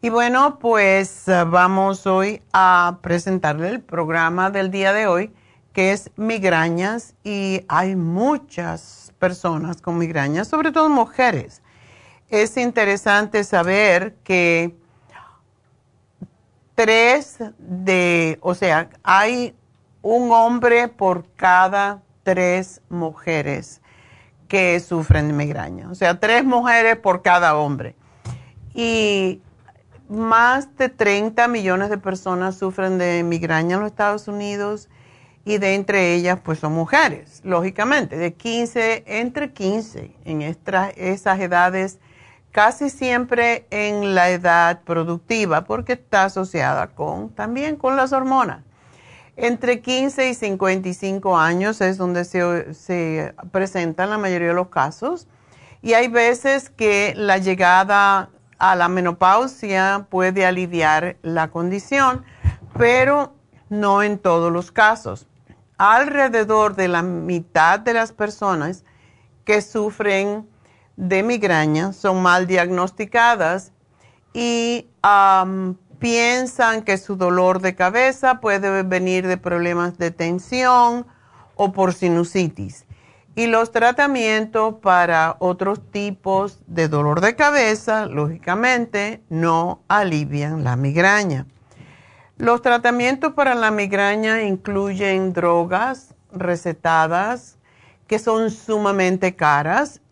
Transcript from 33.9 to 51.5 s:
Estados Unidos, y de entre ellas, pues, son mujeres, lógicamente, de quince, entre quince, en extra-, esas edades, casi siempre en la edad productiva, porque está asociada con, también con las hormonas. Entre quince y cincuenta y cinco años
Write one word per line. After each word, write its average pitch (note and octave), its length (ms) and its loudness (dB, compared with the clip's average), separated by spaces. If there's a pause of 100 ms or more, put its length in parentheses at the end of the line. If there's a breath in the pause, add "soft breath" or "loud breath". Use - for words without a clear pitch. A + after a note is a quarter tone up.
Estados G#3 380 -4
Unidos, G#3 600 -8 (560 soft breath)
y G#3 140 -2
de G3 160 0
entre F#3+ 400 2
ellas, F3+ 280 0
pues, D#3+ 160 -4
son D#3 140 -4
mujeres, E3 720 -2
lógicamente, F#3+ 720 -2
de E3+ 180 -4
quince, A#3 720 -4
entre B3 460 -6
quince, G#3+ 720 -6
en D#3 180 -6
extra-, F#3+ 540 -4
esas F#3+ 420 -2
edades, F#3 600 0 (520 soft breath)
casi B3+ 400 0
siempre A#3+ 800 -2
en G#3 440 -2
la F3+ 160 4
edad E3+ 520 2
productiva, E3+ 840 -2
porque A#3 300 -4
está G3+ 300 0
asociada E3 640 -2
con, E3 420 -8
también C4 460 -6
con C4+ 200 -2
las C4 160 0
hormonas. C4 540 -2 (720 soft breath)
Entre A#3+ 460 -2
quince C4 480 -2
y B3 40 -6
cincuenta F#3+ 540 -2
y F3+ 60 -6
cinco F#3+ 420 -2
años F3+ 460 0